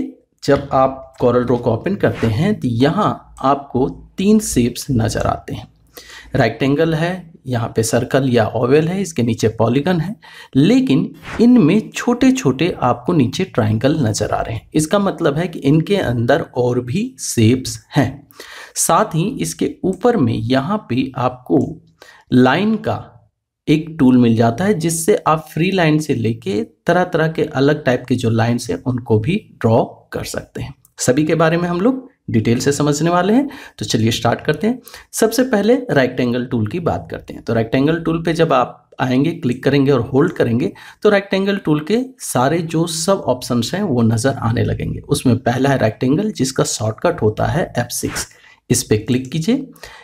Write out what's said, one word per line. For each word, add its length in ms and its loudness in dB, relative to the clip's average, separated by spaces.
जब 300 0
आप 400 0
Corel 240 2
Draw 140 2
को 120 0
ओपन 220 -4
करते 340 -2
हैं 300 0
तो 80 -4
यहाँ 760 0
आपको 440 0
तीन 280 4
शेप्स 460 -2
नज़र 360 0
आते 280 -4
हैं। 120 -14
रेक्टेंगल 580 2
है, 380 -4
यहाँ 280 -4
पे 80 0
सर्कल 460 0
या 180 4
ओवल 400 2
है, 140 -4
इसके 220 -4
नीचे 260 0
पॉलीगन 500 0
है, 160 -4
लेकिन 560 4
इनमें 480 6
छोटे-छोटे 800 0
आपको 320 0
नीचे 320 2
ट्रायंगल 540 0
नज़र 320 0
आ 100 -2
रहे 140 -6
हैं। 180 -12
इसका 260 2
मतलब 380 0
है 100 -2
कि 140 -10
इनके 340 2
अंदर 460 0
और 240 0
भी 220 -4
शेप्स 580 2
हैं। 320 -2
साथ 380 0
ही 80 0
इसके 320 -4
ऊपर 340 0
में 160 2
यहाँ 440 -2
पे 280 -2
आपको 420 0
लाइन 460 4
का 220 -4
एक 320 0
टूल 180 6
मिल 180 4
जाता 300 0
है 100 2
जिससे 400 0
आप 260 0
फ्री 180 0
लाइन 280 2
से 160 -2
लेके 460 -4
तरह-तरह 420 0
के 160 -2
अलग 420 0
टाइप 220 0
के 80 0
जो 160 -2
लाइन्स 380 0
हैं 140 -4
उनको 360 0
भी 220 -2
ड्रॉ 220 2
कर 120 -8
सकते 360 -10
हैं। 120 -12
सभी 260 2
के 100 0
बारे 220 2
में 120 -2
हम 120 -2
लोग 260 0
डिटेल 300 2
से 120 0
समझने 380 0
वाले 240 2
हैं, 140 4
तो 60 -6
चलिए 260 0
स्टार्ट 300 -2
करते 260 -2
हैं। 140 -2
सबसे 300 2
पहले 320 2
रेक्टेंगल 540 0
टूल 220 -2
की 120 -6
बात 320 -4
करते 220 -14
हैं। 100 -16
तो 100 -4
रेक्टेंगल 460 0
टूल 240 -4
पे 100 -2
जब 200 2
आप 360 -2
आएंगे, 340 2
क्लिक 300 -4
करेंगे 280 2
और 120 4
होल्ड 300 0
करेंगे 380 0
तो 60 6
रेक्टेंगल 480 0
टूल 240 0
के 180 0
सारे 440 0
जो 220 -2
सब 400 -2
ऑप्शंस 480 -2
हैं 80 -4
वो 180 0
नज़र 400 2
आने 220 0
लगेंगे। 380 -4
उसमें 380 0
पहला 300 0
है 80 2
रेक्टेंगल 540 0
जिसका 340 -2
शॉर्टकट 560 -4
होता 260 0
है 300 -2
एफ़ 140 -4
सिक्स। 360 -8
इस 140 0
पे 160 2
क्लिक 320 -4
कीजिए। 360 -2